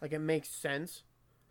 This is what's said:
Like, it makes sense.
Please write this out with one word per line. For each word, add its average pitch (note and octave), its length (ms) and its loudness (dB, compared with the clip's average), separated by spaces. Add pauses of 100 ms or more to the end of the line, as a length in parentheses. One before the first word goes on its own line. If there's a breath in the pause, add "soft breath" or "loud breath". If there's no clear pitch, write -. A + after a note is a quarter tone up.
Like, D3+ 120 -4
it D#3 80 0
makes D#3 280 4
sense. C#3+ 540 -2 (480)